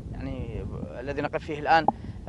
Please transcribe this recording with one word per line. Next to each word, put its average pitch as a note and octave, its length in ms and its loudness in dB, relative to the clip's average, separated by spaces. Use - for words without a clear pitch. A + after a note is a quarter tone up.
يعني B2+ 540 -6
الذي C#3 220 -4
نقف D3 220 0
فيه D3 160 -4
الآن. D#3 260 8